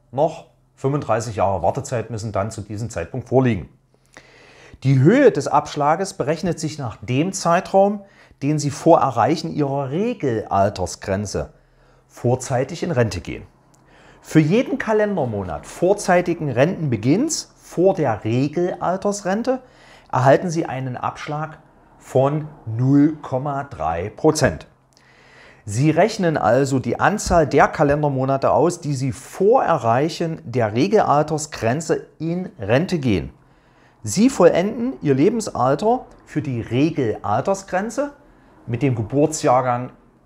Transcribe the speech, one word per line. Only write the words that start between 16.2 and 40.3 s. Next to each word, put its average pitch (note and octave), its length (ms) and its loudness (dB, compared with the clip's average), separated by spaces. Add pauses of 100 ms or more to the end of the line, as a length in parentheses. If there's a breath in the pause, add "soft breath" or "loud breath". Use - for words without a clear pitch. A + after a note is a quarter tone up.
Rentenbeginns D3+ 1120 0
vor F#3 320 2
der B2+ 300 -2
Regelaltersrente F#3 1400 -2 (520 loud breath)
erhalten C#3+ 380 4
Sie D#3+ 160 -4
einen C3 320 -8
Abschlag D3+ 640 -8 (400)
von D3 480 0 (180)
null C#3 560 2
Komma C#3 440 -6
drei E2+ 440 -6
Prozent. C3+ 560 0 (1000 soft breath)
Sie B2 280 0
rechnen E3+ 460 2
also C3 420 2
die A#2+ 200 -4
Anzahl E3+ 460 2
der C#3+ 220 4
Kalendermonate C#3 800 0
aus, D3 320 2
die C#3+ 140 -4
Sie B2+ 160 -2
vor G#3 520 0
Erreichen D#3+ 800 0
der A2+ 300 -2
Regelaltersgrenze D3+ 1300 0 (100)
in E3+ 320 -6 (100)
Rente C3+ 380 0
gehen. G2 340 0 (720 soft breath)
Sie F#3+ 300 2
vollenden A3 640 2 (100)
Ihr D3 100 2
Lebensalter G3+ 920 0 (180)
für - 160 -6
die B2+ 200 -4
Regelaltersgrenze D#3+ 1500 -2 (520 soft breath)
mit A#2+ 160 -6
dem C3 140 2
Geburtsjahrgang B2+ 960 0 (340)